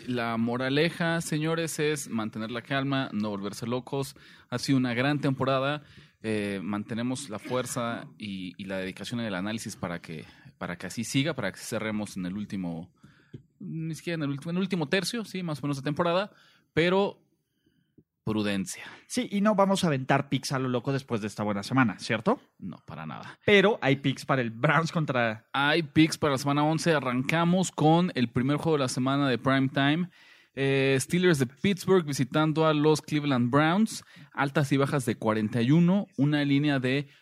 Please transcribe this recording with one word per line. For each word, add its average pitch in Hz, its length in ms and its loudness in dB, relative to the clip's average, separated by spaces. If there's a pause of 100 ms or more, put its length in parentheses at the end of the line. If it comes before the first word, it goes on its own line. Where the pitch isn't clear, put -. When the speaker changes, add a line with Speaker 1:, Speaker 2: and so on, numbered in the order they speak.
Speaker 1:
la 117 300 -2
moraleja, 139 840 0
señores, 165 600 -4
es 151 280 -2
mantener 110 440 -6
la 117 100 -6
calma, 135 500 -2
no 107 200 -4
volverse 101 360 -8
locos. 131 480 -6 (340)
Ha 123 100 -4
sido 135 180 0
una 127 160 0
gran 139 260 0
temporada. 135 640 -2 (400)
Eh, 104 400 -2
mantenemos 107 640 -6
la 104 100 -8
fuerza 123 680 -6 (100)
y, 95 400 -10
y 101 60 -12
la 95 140 -6
dedicación 95 420 -8
en 117 60 -6
el 101 100 -6
análisis 104 400 -6
para 87 260 -8
que, 80 220 -14 (340)
para 87 200 -8
que 92 100 -12
así 110 160 -8
siga, 139 320 -2
para 101 160 -4
que - 80 -16
cerremos 107 560 -6
en 92 120 -6
el 95 100 -6
último, 90 520 -8 (720)
ni 160 360 -8
siquiera 170 200 -8
en 160 80 -4
el 139 60 -2
último, 139 220 -6
en 170 60 -4
el 185 40 0
último 185 260 -2
tercio, 196 380 -2
sí, 185 180 -8
más 156 160 -6
o - 40 -10
menos 143 120 -2
de 135 80 -10
temporada, 170 480 0 (420)
pero 180 440 2 (1080)
prudencia. 104 600 -2 (240)
Speaker 2:
Sí, 247 240 -4
y 202 100 0
no 214 140 4
vamos 196 280 2
a 185 40 2
aventar 135 420 2
picks 135 220 -2
a 135 80 -2
lo 131 100 -2
loco 123 240 -2
después 120 280 -4
de 107 60 -6
esta 101 140 -6
buena 104 220 -2
semana, 123 340 4
¿cierto? 120 420 0 (200)
Speaker 1:
No, - 260 -12
para 156 220 -12
nada. - 400 -14
Speaker 2:
Pero 202 340 6
hay 135 140 4
picks 139 320 -4
para 131 160 2
el 117 80 -4
Browns 147 400 2
contra 123 600 0
Speaker 1:
Hay 143 280 2
picks 156 380 4
para 151 140 2
la 135 40 0
semana 143 260 0
once. 160 300 2
Arrancamos 160 800 0
con 165 420 4
el 123 160 0
primer 135 280 0
juego 156 200 0
de 139 60 0
la 127 60 -2
semana 135 380 0
de 120 120 0
prime 135 300 2
time. 143 400 0 (440)
Eh, 135 460 2
Steelers 175 400 2
de 131 80 4
Pittsburgh 190 580 2
visitando 151 640 2
a 156 80 4
los 151 260 4
Cleveland 143 480 0
Browns. 156 540 4 (300)
Altas 139 380 0
y 143 60 4
bajas 135 280 2
de 110 100 0
cuarenta 110 480 0
y 120 80 4
uno, 175 440 4
una 147 300 2
línea 143 340 2
de 131 280 0 (140)